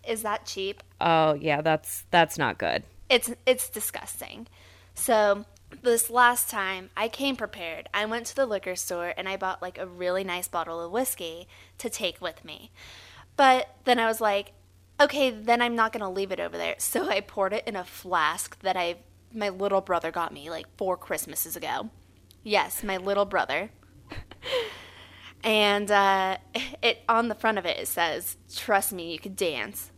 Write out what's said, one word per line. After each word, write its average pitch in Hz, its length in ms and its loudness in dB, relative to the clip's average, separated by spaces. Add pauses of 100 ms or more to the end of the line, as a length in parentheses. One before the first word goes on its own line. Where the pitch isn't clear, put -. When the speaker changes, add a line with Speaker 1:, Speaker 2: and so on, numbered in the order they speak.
Speaker 1:
Is 220 160 -4
that 214 220 -4
cheap? 196 380 -8 (160)
Speaker 2:
Oh, 160 340 6
yeah, 147 280 0
that's, 156 500 0
that's 170 260 4
not 123 200 0
good. - 260 0 (260)
Speaker 1:
It's, 240 220 4 (140)
it's - 240 2
disgusting. - 800 -10 (480)
So 208 500 4 (360)
this 233 280 2
last 240 400 6
time, 190 480 -4
I 214 100 0
came 269 280 -2
prepared. 170 580 -8
I 208 120 0
went 226 220 -4
to - 80 -10
the 269 100 2
liquor 190 300 -4
store 175 400 -4
and 190 140 -6
I 190 80 -4
bought, 190 240 -4
like, 180 160 -10
a 185 100 -8
really 180 360 -2
nice 180 240 -6
bottle 165 340 -4
of 170 100 -8
whiskey 180 560 -4 (300)
to 233 120 -8
take 185 320 -6
with 165 220 -8
me. - 280 -18 (640)
But 262 380 6 (120)
then 247 120 6
I 226 100 2
was 220 120 0
like, 202 320 0 (480)
"Okay, 285 300 6
then 233 320 2
I'm 240 140 0
not 226 180 2
gonna 202 180 -6
leave 196 200 -4
it 175 80 -4
over 170 180 -4
there." 170 200 -2
So - 320 -2
I 202 120 2
poured 196 320 -2
it 220 120 -2
in 214 100 -6
a 180 80 -6
flask 175 760 -2
that 185 180 0
I, 175 200 -2 (360)
my 208 160 -2
little 190 320 2
brother 170 300 -2
got 165 220 -4
me, 147 160 -14
like, 165 180 -10 (100)
four 185 200 0
Christmases - 580 -6
ago. 165 340 -6 (540)
Yes, 190 400 0
my 190 140 -2
little 196 280 2
brother. 190 500 -2
<laughs> - 440 -16 (1300)
And, 208 460 2
uh, 190 460 4 (440)
it, - 280 2
on 233 180 4
the 220 80 -2
front 220 220 0
of 175 80 -4
it, 170 120 -2
it - 120 -6
says, - 480 -2 (180)
"Trust 196 380 2
me, 170 180 -8
you 156 80 -8
could 190 160 -12
dance." 160 640 -4